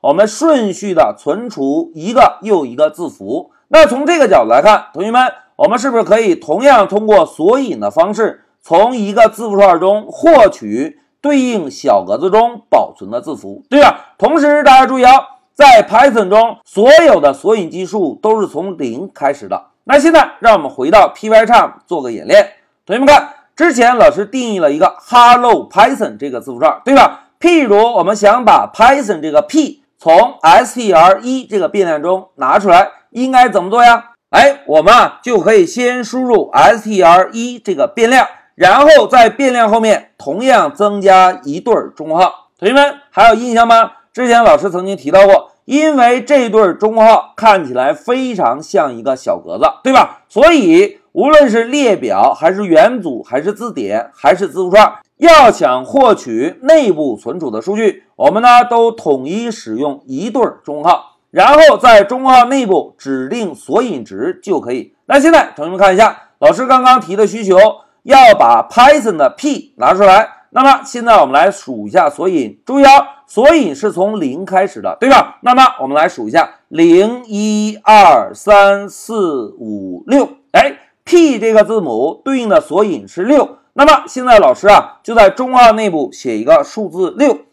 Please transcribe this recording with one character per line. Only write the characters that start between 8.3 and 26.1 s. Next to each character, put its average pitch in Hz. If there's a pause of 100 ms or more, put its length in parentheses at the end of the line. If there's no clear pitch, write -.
从 214
一 208
个 190
字 220
符 196
串 190
中 196
获 277
取 113 (200)
对 285
应 226
小 113
格 101
子 170
中 226
保 -
存 98
的 120
字 143
符， 98
对 285
吧？ -
同 294
时 294
大 262
家 262
注 262
意 247
啊， 254 (420)
在 254
Python 220
中， 214
所 226 (140)
有 220
的 143
索 202
引 170
基 180
数 170
都 220
是 190
从 180
零 139
开 135
始 107
的。 95 (160)
那 269
现 311
在 302
让 226
我 202
们 139
回 135
到 190
P -
Y 220
上 226
做 165
个 123
演 90
练。 185 (340)
同 185
学 240
们 269
看， 285 (260)
之 339
前 240
老 208
师 202
定 240
义 196
了 156
一 147
个 180
Hello 240
Python 202